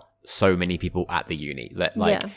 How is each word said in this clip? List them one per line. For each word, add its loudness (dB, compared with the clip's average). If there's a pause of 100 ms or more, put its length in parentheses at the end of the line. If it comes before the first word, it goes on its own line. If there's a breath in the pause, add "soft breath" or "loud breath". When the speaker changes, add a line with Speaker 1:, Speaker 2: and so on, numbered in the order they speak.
(260)
Speaker 1:
so 4
many 0
people -2
at -2
the -4
uni -8
that, 0
like, 2
Speaker 2:
Yeah. -10